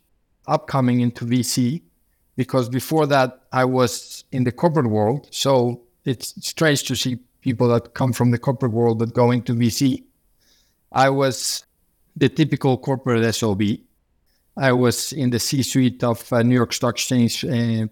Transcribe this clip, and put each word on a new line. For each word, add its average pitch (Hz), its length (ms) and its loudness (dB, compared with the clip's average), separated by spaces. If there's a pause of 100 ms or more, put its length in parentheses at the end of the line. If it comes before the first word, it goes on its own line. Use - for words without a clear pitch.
(480)
upcoming 131 520 0
into 120 260 -2
V 123 160 0
C, 127 420 -2 (520)
because 127 340 -2
before 147 380 -2
that, 131 340 0 (100)
I 131 140 2
was 127 640 -2
in 127 120 0
the 120 80 0
corporate 151 380 0
world. 107 420 0
So 123 500 0 (220)
it's - 300 -6 (120)
strange 151 380 0
to 131 120 -4
see 123 240 -4 (220)
people 120 280 0
that 117 240 0
come 127 200 0
from 123 180 2
the 117 60 0
corporate 127 340 -2
world 117 280 2
that 113 140 -4
go 123 180 4
into 123 220 -2
V 117 160 2
C. 135 340 0 (880)
I 135 180 4
was 135 560 -2 (500)
the 135 140 2
typical 143 480 0
corporate 123 460 -2
S 113 200 -2
O 107 100 2
B. 104 300 0 (720)
I 135 140 2
was 123 400 0
in 127 200 -2
the 117 80 0
C-suite 127 600 0
of, 120 300 -2
uh, 120 100 2
New 123 140 4
York 120 160 2
Stock 120 240 -2
Exchange, - 480 0
uh, 117 480 -2